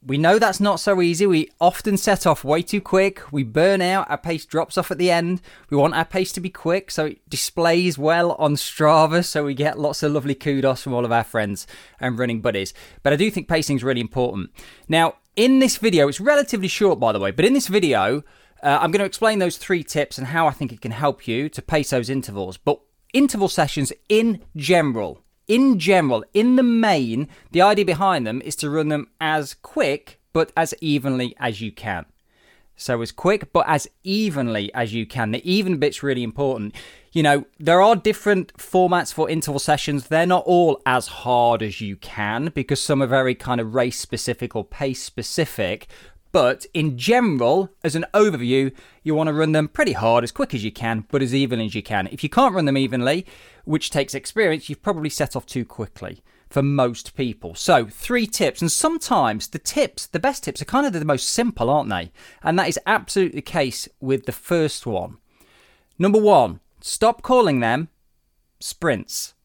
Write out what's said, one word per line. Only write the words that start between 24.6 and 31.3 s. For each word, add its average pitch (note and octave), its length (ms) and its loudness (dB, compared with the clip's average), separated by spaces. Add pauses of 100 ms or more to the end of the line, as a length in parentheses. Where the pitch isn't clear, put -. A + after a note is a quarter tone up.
in B3 320 4
general, D3+ 540 2
in B3 240 4
the C4+ 60 4
main, E3 680 2 (240)
the F3 80 4
idea G3+ 240 4
behind E3+ 420 0
them A#2+ 140 -6
is D3 160 -10
to D3+ 120 -6
run D3+ 200 -2
them D3 180 -4 (140)
as D#3 320 -2
quick - 680 -4 (140)
but D#3+ 240 0
as E3 240 0
evenly C3+ 580 -2